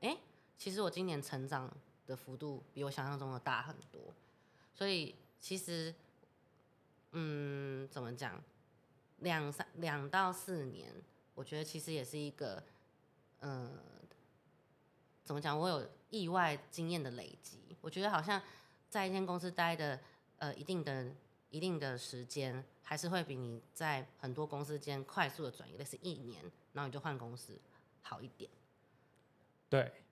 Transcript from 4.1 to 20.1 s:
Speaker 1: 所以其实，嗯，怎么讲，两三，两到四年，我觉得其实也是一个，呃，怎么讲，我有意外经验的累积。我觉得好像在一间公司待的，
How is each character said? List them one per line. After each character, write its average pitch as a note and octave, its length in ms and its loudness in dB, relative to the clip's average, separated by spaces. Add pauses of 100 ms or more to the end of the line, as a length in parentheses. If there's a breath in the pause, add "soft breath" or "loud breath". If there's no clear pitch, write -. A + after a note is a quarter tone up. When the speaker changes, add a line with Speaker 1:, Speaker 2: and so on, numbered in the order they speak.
Speaker 1:
所 G3 120 2
以 F3 280 2 (240)
其 - 180 -2
实， E3 360 -2 (1200)
嗯， C#3 760 0
怎 C#3 120 -6
么 A#2+ 140 -2
讲， B2 240 -4 (800)
两 D#3 320 2
三， - 140 -4 (120)
两 D3 300 2
到 F#3 240 6
四 F3+ 340 -2
年， C#2 280 -8 (400)
我 C3+ 100 -6
觉 D3+ 140 -4
得 D#3 60 0
其 D#3 160 -6
实 D#3 120 -4
也 C#3+ 140 0
是 B2+ 100 -6
一 D3 160 -2
个， B2 320 -4 (760 loud breath)
呃， C3 320 -4 (1500)
怎 - 100 -2
么 D3 80 0
讲， D3 160 4
我 E3 100 4
有 D#3 220 2 (200)
意 G#3 180 0
外 E3+ 300 6 (120)
经 E3 200 -2
验 F3 120 2
的 C3 100 -2
累 A2 300 -8
积。 - 180 -14 (220)
我 D#3+ 80 -6
觉 F#3+ 120 -2
得 G3+ 80 6
好 F3 120 6
像 F#3 200 4 (480 loud breath)
在 G3 180 4
一 F#3 40 2
间 F#3+ 140 4
公 F3+ 140 2
司 F3 100 0
待 E3+ 260 6
的， D3 240 2 (380 loud breath)